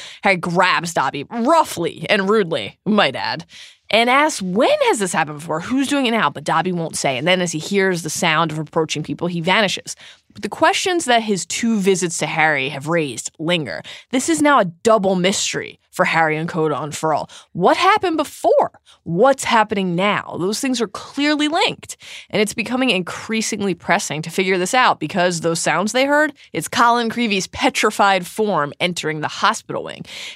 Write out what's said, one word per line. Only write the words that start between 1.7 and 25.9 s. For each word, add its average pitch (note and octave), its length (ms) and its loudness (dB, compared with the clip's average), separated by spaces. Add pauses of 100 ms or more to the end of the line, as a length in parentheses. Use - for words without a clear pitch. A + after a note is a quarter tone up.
and F#3+ 220 2
rudely, E3 560 0
might F#3 280 2
add, A2+ 300 -6 (460)
and A#3 180 4
asks, D4 320 2
"When A#3+ 440 2
has G4 140 2
this F#3 140 -2
happened D3+ 280 -2
before? D#3+ 200 -4
Who's B3+ 280 -2
doing C#4 180 0
it A3+ 60 0
now?" F#3 180 2
But C#3+ 140 -12
Dobby E3 280 0
won't E3 240 -4
say. C3+ 220 -2
And D3 100 -4
then F#3 140 4
as E3+ 100 -2
he D#3 60 -4
hears F#3+ 420 0
the E3+ 80 -8
sound E3 440 0
of D#3 60 -6
approaching D#3 440 -2
people, - 240 -6
he F3 160 -4
vanishes. F#3 540 0 (360)
But G#3 100 -18
the G#3+ 60 -4
questions F4 580 0
that A#3 180 4
his G3+ 200 -2
two A3+ 340 0
visits F#3 400 2
to D#3 80 -4
Harry D3+ 440 2
have C3+ 160 -10
raised D3+ 520 -2
linger. D#3 440 -4 (280)
This B3+ 180 -2
is D#4 120 0
now C#4+ 200 6
a G#3 40 4
double G3 520 2
mystery F3 640 -2 (100)
for F#3 140 0
Harry E3 320 2
and D#3+ 120 -4
Co D#3 200 0
to C3+ 140 -2
unfurl. D3+ 460 -2 (240)
What G#3+ 240 4
happened F#4+ 400 4
before? F4+ 540 2 (320)
What's A#3+ 400 4
happening G#3 540 2
now? F#3 420 -2
Those F#3+ 220 -2
things B3+ 200 -2
are A3+ 60 -2
clearly D4 640 -2
linked. - 480 -2 (340)
And G3 100 0
it's G#3+ 140 0
becoming B3 360 -2
increasingly G3+ 840 -2
pressing E3+ 480 -2
to E3 80 -10
figure F#3+ 260 0
this F3+ 160 -2
out B3 280 4
because F3 400 0
those E3 180 0
sounds F3 320 0